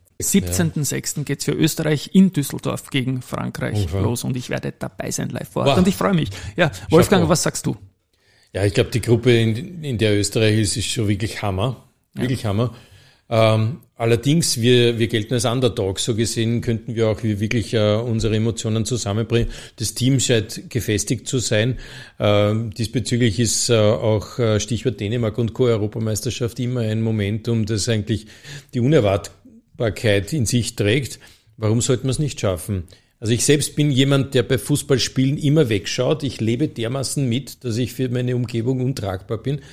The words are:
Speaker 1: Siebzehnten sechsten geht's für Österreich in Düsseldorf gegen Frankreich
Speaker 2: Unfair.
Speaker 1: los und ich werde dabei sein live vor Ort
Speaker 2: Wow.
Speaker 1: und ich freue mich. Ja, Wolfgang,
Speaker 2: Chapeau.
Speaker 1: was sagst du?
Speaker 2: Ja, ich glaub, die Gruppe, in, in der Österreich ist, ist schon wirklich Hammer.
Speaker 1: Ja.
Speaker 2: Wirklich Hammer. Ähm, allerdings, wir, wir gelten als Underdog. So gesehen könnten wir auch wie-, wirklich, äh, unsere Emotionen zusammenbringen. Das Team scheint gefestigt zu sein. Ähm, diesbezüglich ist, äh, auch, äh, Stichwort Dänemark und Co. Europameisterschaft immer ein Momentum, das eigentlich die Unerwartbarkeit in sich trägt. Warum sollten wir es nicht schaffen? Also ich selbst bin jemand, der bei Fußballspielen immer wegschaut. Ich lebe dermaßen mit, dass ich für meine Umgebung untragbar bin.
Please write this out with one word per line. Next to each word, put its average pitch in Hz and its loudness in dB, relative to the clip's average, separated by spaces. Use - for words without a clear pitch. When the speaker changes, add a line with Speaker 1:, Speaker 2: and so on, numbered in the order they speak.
Speaker 1:
Siebzehnten 160 0
sechsten - -6
geht's 139 -6
für 143 -2
Österreich 156 0
in 190 8
Düsseldorf - -4
gegen 127 -2
Frankreich 120 -4
Speaker 2:
Unfair. 92 -2
Speaker 1:
los 117 -2
und 131 -2
ich 127 -8
werde 131 -4
dabei - -8
sein - -4
live - -8
vor 127 -2
Ort 135 4
Speaker 2:
Wow. - 4
Speaker 1:
und 185 6
ich 196 2
freue 190 0
mich. 143 0
Ja, 170 2
Wolfgang, 160 6
Speaker 2:
Chapeau. 160 2
Speaker 1:
was 165 2
sagst - -4
du? 131 -4
Speaker 2:
Ja, 98 0
ich 104 2
glaub, - 2
die 117 -2
Gruppe, 117 4
in, 113 -2
in 127 -4
der 104 4
Österreich 107 2
ist, 107 0
ist 107 -4
schon 110 -2
wirklich 101 -2
Hammer. 104 -2
Speaker 1:
Ja. - -6
Speaker 2:
Wirklich 127 -2
Hammer. 113 -2
Ähm, 110 2
allerdings, 120 2
wir, 120 4
wir 113 2
gelten 107 -2
als 120 0
Underdog. 113 0
So - -2
gesehen 113 0
könnten 117 -4
wir 113 2
auch 110 -2
wie-, 107 0
wirklich, 107 -2
äh, 107 4
unsere 113 0
Emotionen 110 0
zusammenbringen. 113 0
Das 110 -4
Team 131 2
scheint 113 0
gefestigt 107 -2
zu 131 -2
sein. 117 0
Ähm, 107 2
diesbezüglich 117 0
ist, 113 0
äh, 117 4
auch, 107 2
äh, 110 2
Stichwort 117 -2
Dänemark 110 -2
und 113 0
Co. 131 0
Europameisterschaft 110 -2
immer 123 -2
ein 110 -2
Momentum, 110 0
das 107 -2
eigentlich 107 -2
die 123 0
Unerwartbarkeit 107 0
in 135 0
sich 120 0
trägt. 110 0
Warum 110 2
sollten 123 0
wir 131 0
es 120 -4
nicht 151 -2
schaffen? 95 -2
Also 110 0
ich 113 0
selbst 147 2
bin 151 2
jemand, 139 2
der 123 4
bei 123 0
Fußballspielen 135 0
immer 147 2
wegschaut. 123 -2
Ich 135 -6
lebe 120 0
dermaßen 131 -4
mit, - -4
dass 113 -4
ich 123 -2
für 131 -4
meine 123 -2
Umgebung 123 -2
untragbar 107 -4
bin. 139 -4